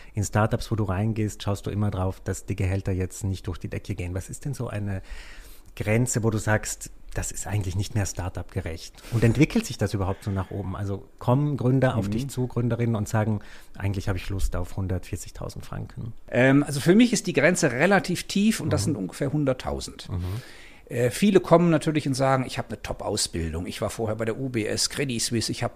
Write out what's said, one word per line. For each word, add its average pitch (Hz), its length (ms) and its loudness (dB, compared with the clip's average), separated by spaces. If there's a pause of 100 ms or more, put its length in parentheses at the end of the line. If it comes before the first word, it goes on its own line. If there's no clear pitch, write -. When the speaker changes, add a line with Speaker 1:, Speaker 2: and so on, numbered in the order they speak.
(140)
Speaker 1:
in 104 100 0
Startups, 110 460 0
wo - 40 0
du 107 100 0
reingehst, 107 580 -2
schaust - 240 -4
du - 40 -4
immer 101 200 0
drauf, 92 280 -2
dass - 280 -6
die 98 100 -4
Gehälter 98 360 0
jetzt 90 320 -4
nicht 95 220 -4
durch 90 120 -4
die - 100 -8
Decke - 260 -6
gehen. 90 200 -6
Was 92 160 -6
ist - 160 -12
denn 143 80 -4
so 120 140 -6
eine 101 340 -4 (720)
Grenze, 110 460 2
wo 113 80 4
du 107 80 0
sagst, - 520 -2 (220)
das - 180 -4
ist - 160 -8
eigentlich 92 300 -2
nicht 98 180 -2
mehr 101 120 2
Startup-gerecht? - 1040 -6
Und 110 120 2
entwickelt 135 440 4
sich - 100 -8
das 101 160 0
überhaupt 98 320 -2
so 104 60 -2
nach 95 200 -2
oben? 95 260 -6
Also 98 300 -6 (120)
kommen 143 400 2
Gründer 127 380 4
auf 101 100 0
Speaker 2:
Mhm. 104 60 -2
Speaker 1:
dich 123 160 -2
zu, 127 180 -2
Gründerinnen, 117 500 0
und 101 100 -2
sagen, 107 340 0 (360)
„Eigentlich 98 320 -2
habe 98 80 0
ich - 140 -4
Lust 95 260 2
auf 87 220 -4
hundertvierzigtausend - 880 -6
Franken“? 113 480 -10 (160)
Speaker 2:
Ähm, 135 320 6
also 143 180 -2
für 170 140 6
mich 233 180 8
ist - 140 0
die 175 80 0
Grenze 151 360 4
relativ 175 540 2
tief 214 360 2
und - 100 -4
das 151 100 2
Speaker 1:
Mhm. - 40 0
Speaker 2:
sind 147 120 0
ungefähr 135 340 -4
hunderttausend. 131 800 -2
Speaker 1:
Mhm. 90 160 -2 (640)
Speaker 2:
Äh, 120 220 2
viele 196 300 6
kommen 170 300 6
natürlich 151 380 2
und 135 60 0
sagen, 131 300 2
„Ich - 140 -6
habe 127 100 -6
eine - 140 -10
Top-Ausbildung. 85 840 -4
Ich - 140 -8
war 107 80 -2
vorher 107 280 -4
bei 113 80 -4
der 110 140 -2
U 135 100 -4
B 117 180 0
S, 107 240 -2
Credit 127 320 -2
Suisse. - 280 0
Ich - 120 -4
habe 117 140 -4